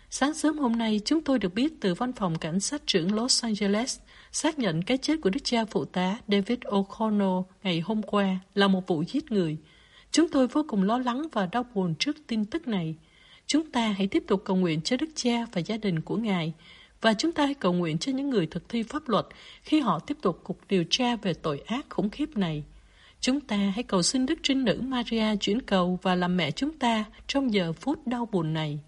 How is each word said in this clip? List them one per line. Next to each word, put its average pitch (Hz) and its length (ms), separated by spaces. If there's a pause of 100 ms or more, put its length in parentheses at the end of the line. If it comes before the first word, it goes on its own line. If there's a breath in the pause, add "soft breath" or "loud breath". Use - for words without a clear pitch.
(100 soft breath)
"Sáng 294 240
sớm 302 240
hôm 247 180
nay, 220 280
chúng 311 200
tôi 262 140
được 185 160
biết 269 260
từ 185 140
văn 247 180
phòng 175 260
cảnh 170 220
sát 294 260
trưởng 190 280
Los 240 300
Angeles 208 540 (340 loud breath)
xác 311 260
nhận 175 240
cái 254 160
chết 294 240
của - 80
Đức 277 140
cha 226 200
phụ 196 200
tá 185 340 (100)
David 202 300
O'Connor 196 840 (180)
ngày 175 180
hôm 214 220
qua 196 360 (160)
là 196 140
một 185 180
vụ 170 180
giết 269 280
người. 165 240 (540 loud breath)
Chúng 320 180
tôi 277 180
vô 302 220
cùng 208 140
lo 220 160
lắng 254 340
và 196 200
đau 247 120 (100)
buồn 180 240
trước 294 180 (100)
tin 220 180
tức 320 240
này. 165 280 (500 soft breath)
Chúng 311 260
ta 226 260
hãy 196 80
tiếp 330 220
tục 196 160
cầu 190 120
nguyện 165 240
cho 247 160
Đức 311 180
cha 233 380
và 185 80
gia 202 160
đình 185 240
của 160 160
Ngài, 185 360 (480 loud breath)
và 220 140
chúng 311 180
ta 302 120
hãy 277 100
cầu 185 180
nguyện 170 260
cho 269 140
những 277 180
người 196 160
thực - 220
thi 233 140
pháp - 260
luật 190 180 (360 loud breath)
khi 311 180
họ 190 180
tiếp 294 240
tục 185 220
cuộc - 140 (100)
điều 180 220
tra 240 260
về 185 180
tội 147 320
ác 254 220
khủng - 220
khiếp 302 260
này. 156 280 (560 soft breath)
Chúng 269 200
ta 214 160
hãy 202 260
cầu 190 200
xin 254 240
Đức 320 160
Trinh 269 220
Nữ 202 160
Maria 226 600
chuyển 214 220
cầu 180 400
và 185 120
làm 180 220
mẹ 156 140
chúng 294 280
ta 226 260 (220 loud breath)
trong 269 280
giờ 170 180
phút - 340
đau 240 260
buồn 160 200
này." 156 360